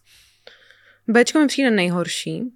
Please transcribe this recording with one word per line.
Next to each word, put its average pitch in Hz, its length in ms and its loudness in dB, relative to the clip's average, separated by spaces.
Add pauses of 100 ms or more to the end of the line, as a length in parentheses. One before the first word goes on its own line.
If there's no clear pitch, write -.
(1080)
Bčko 240 300 4
mi 302 80 4
přijde 262 240 0
nejhorší, 175 720 -2 (140)